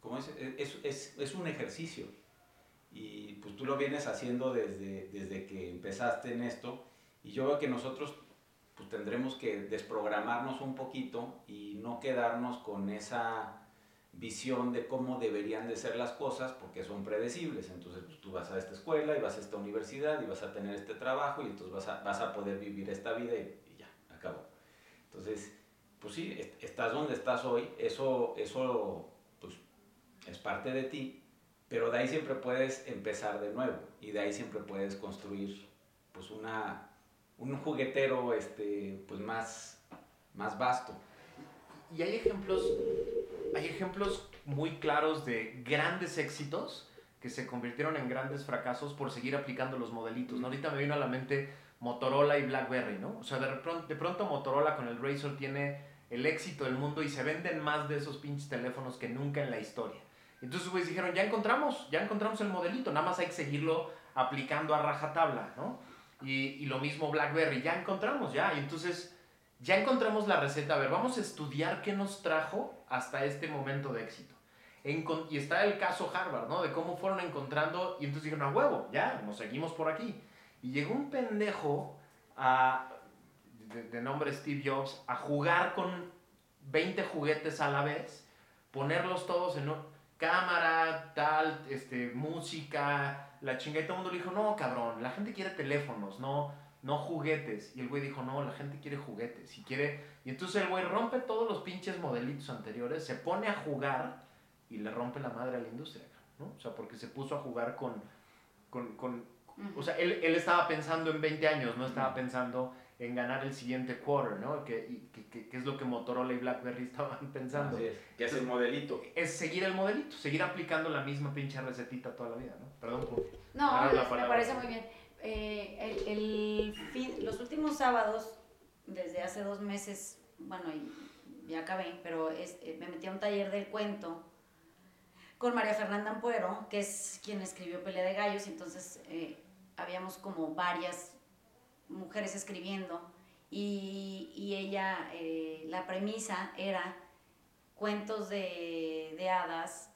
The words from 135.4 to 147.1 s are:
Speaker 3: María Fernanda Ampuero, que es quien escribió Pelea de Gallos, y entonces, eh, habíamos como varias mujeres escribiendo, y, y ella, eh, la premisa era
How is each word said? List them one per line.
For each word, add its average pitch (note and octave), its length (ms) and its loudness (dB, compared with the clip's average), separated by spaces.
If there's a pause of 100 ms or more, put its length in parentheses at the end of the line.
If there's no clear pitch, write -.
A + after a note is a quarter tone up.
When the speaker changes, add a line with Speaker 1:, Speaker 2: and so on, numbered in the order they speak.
Speaker 3:
María G#3+ 200 4
Fernanda G#3 360 0
Ampuero, G#3+ 580 0
que G#3 120 0
es - 440 -4
quien G#3 180 -4
escribió F3+ 420 -8
Pelea F#3 180 0
de F#3+ 120 4
Gallos, G3+ 340 0
y - 20 -8
entonces, F3 560 -10
eh, E3 340 -8 (360)
habíamos F#3 420 -6
como E3 380 -4
varias F3+ 560 0 (760)
mujeres F#3+ 460 -6
escribiendo, F#3 640 -6 (500)
y, G3 880 -4
y G3+ 200 -2
ella, F#3+ 580 0
eh, D#3+ 540 -4
la - 180 -4
premisa F#3+ 720 -2
era F#3 380 -2 (800)